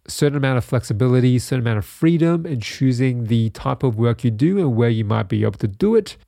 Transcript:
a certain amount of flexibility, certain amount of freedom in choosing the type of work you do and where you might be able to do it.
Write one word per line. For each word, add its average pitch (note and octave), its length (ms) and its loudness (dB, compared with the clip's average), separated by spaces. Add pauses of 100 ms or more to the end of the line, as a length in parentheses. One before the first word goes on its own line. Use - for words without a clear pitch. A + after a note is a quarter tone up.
a - 40 -14
certain C#3+ 260 0
amount C3+ 200 0
of A#2+ 80 0
flexibility, B2 760 2
certain B2 260 -4
amount A2+ 140 0
of G2 60 -4
freedom E3 600 0
in C3+ 140 -6
choosing B2+ 640 -2
the A2 260 0
type - 320 -6
of A#2 160 0
work A#2 260 0
you A#2+ 60 2
do D#3 280 0
and C3+ 180 0
where A#2 140 2
you A2+ 140 0
might G#2+ 240 0
be G#2+ 140 0
able G#2 100 0
to - 160 -4
do G3+ 260 0
it. G#3 220 0 (120)